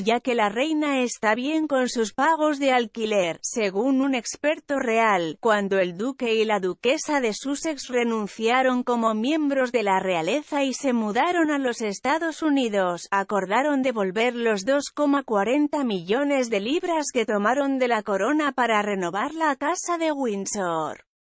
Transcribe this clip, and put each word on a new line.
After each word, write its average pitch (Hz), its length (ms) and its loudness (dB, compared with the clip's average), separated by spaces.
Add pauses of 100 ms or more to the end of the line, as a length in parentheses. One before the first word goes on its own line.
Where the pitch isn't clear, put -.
ya 240 160 2
que 240 160 -2
la 214 140 2
reina 285 520 0
está 226 320 0
bien 302 320 0
con 262 240 0
sus 226 240 -2
pagos 302 460 2
de 277 120 2
alquiler, 214 680 0
según 233 600 0
un 269 120 2
experto 285 640 -2
real. 220 600 2
Cuando 202 400 2
el 180 180 0
duque 233 380 -2
y 220 100 2
la 214 140 0
duquesa 262 600 0
de 226 140 0
Sussex 277 540 -6
renunciaron 240 960 0
como 226 320 0
miembros 269 560 0
de 240 100 0
la 196 180 2
realeza 190 640 -2
y 262 120 -2
se 269 180 -2
mudaron 269 560 2
a 294 80 0
los 254 240 -2
Estados 294 640 -2
Unidos, 208 680 0
acordaron 208 720 0
devolver 226 540 0
los 226 300 0
dos 269 280 0
coma 277 300 2
cuarenta 269 600 0
millones 240 680 0
de 208 80 0
libras 311 520 -2
que 226 140 0
tomaron 254 540 2
de 254 80 2
la 220 160 0
corona 269 480 0
para 233 320 2
renovar 202 500 -2
la 311 220 0
casa 339 420 -2
de 320 140 0
Windsor. 196 960 -2 (340)